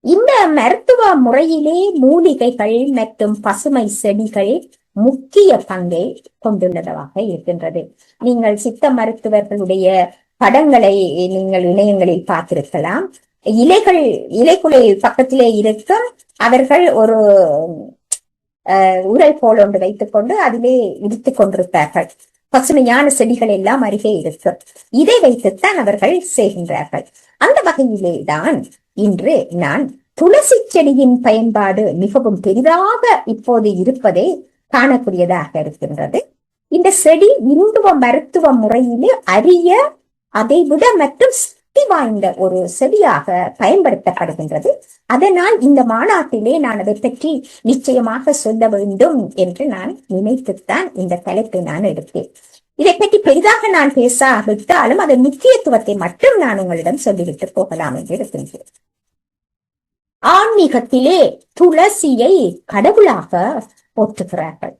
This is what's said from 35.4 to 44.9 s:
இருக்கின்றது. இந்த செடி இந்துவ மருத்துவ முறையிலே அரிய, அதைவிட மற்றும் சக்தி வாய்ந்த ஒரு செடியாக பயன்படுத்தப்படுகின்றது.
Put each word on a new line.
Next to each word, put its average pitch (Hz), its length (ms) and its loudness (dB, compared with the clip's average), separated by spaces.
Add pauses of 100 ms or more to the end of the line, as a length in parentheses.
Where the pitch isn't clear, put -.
இருக்கின்றது. 151 720 -8 (360)
இந்த 359 220 2
செடி 381 440 4 (140)
இந்துவ 392 500 2
மருத்துவ 294 540 0
முறையிலே 240 560 0 (160)
அரிய, 349 680 2 (360)
அதைவிட 294 680 2
மற்றும் 339 360 0 (400)
சக்தி 571 160 4
வாய்ந்த 226 380 -2 (100)
ஒரு 185 220 -2 (100)
செடியாக 269 580 0 (300)
பயன்படுத்தப்படுகின்றது. 175 1120 -2 (400)